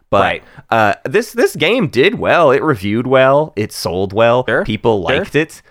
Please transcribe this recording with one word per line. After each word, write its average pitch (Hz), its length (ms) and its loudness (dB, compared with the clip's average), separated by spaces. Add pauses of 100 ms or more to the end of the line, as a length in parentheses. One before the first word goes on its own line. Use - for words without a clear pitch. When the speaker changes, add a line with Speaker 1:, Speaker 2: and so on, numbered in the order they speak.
(100)
Speaker 1:
But, 101 100 2
Speaker 2:
Right. 87 220 -2 (280)
Speaker 1:
uh, 107 240 2 (100)
this, 208 280 -4
this 262 240 0
game 175 320 0
did 160 320 0
well. 131 320 2
It 135 100 0
reviewed 123 460 -2
well. 135 480 2
It 104 160 -6
sold 95 400 -4
well. 117 340 2
Speaker 2:
Sure. 135 180 0
Speaker 1:
People 107 440 -2
Speaker 2:
Sure. 139 100 0
Speaker 1:
liked 202 160 -8
it. - 260 -2 (100)